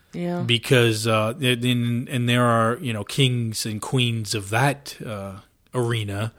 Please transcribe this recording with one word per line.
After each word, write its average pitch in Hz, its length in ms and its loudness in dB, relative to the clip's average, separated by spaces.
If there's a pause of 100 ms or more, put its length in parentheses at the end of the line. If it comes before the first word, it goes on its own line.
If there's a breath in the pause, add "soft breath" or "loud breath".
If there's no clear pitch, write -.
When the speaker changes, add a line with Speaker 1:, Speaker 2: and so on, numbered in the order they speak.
(120)
Speaker 1:
Yeah. 175 300 -4
Speaker 2:
Because, 117 680 4
uh, 110 320 2
and, 120 680 0
and 123 200 -2
there 123 160 4
are, 117 340 2
you 127 140 -6
know, 104 100 -6
kings 120 640 0
and 107 160 -6
queens 117 500 -2
of 98 180 -4
that, 139 540 0
uh, 98 360 -10 (340)
arena, 117 640 -2